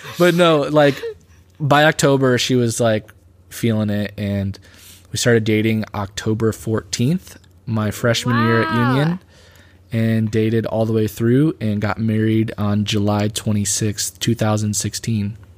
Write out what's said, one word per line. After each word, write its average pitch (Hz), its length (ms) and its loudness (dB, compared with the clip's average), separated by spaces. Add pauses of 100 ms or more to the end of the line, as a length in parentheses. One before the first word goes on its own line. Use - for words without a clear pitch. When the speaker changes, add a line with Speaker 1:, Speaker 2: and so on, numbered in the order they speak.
(180)
Speaker 1:
But 175 160 4
no, 165 260 4
like, 143 400 2 (580)
by 147 260 4
October, 139 520 2
she 127 200 0
was, 120 220 0
like, 110 320 0 (380)
feeling 107 400 0
it, 104 300 -4
and 101 400 -4 (520)
we - 60 -10
started 117 280 2
dating 107 500 0
October 107 580 -4
fourteenth, - 880 -4 (260)
my 107 260 -2
freshman 120 540 -2
year 113 160 2
at 110 80 -2
Speaker 2:
Wow. 117 200 0 (100)
Speaker 1:
Union, 165 220 -2 (720)
and 113 380 0
dated 110 360 0
all 113 180 -2
the 113 80 -2
way 110 160 2
through 127 500 2
and 104 220 -2
got 104 180 -4
married 110 600 0
on 104 260 0
July 104 440 0
twenty-sixth, 104 920 -4
two 117 140 0
thousand 107 420 -2
sixteen. 107 600 -4 (200)